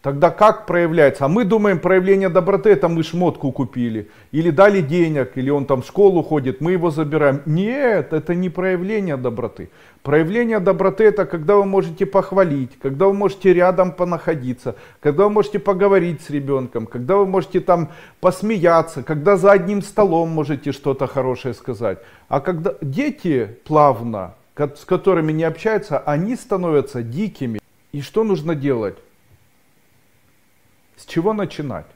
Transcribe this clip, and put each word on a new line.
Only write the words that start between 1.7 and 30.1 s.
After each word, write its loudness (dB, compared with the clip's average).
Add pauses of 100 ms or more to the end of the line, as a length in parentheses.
проявление 2
доброты — 2
это 4
мы -2
шмотку -2
купили, -6 (220)
или 0
дали 6
денег, 0
или -2
он 0
там 0
в -14
школу 4
ходит, -2
мы -2
его 0
забираем. 0
Нет, 0
это -2
не -2
проявление -4
доброты. -8 (360)
Проявление 0
доброты — 2
это 4
когда 0
вы 4
можете -2
похвалить, 0
когда -2
вы 2
можете 2
рядом 4
понаходиться, -4 (240)
когда 2
вы 4
можете 0
поговорить 2
с -18
ребенком, -4
когда -2
вы 4
можете -2
там 0 (300)
посмеяться, 0
когда 0
за 4
одним 2
столом 0
можете -4
что-то -4
хорошее -4
сказать. -6 (300)
А -2
когда -4
дети -4
плавно, 0 (200)
ко-, -6
с -20
которыми 0
не -2
общаются, -4
они -2
становятся -2
дикими. -6 (320)
И -10
что -4
нужно -2
делать? -4 (2000)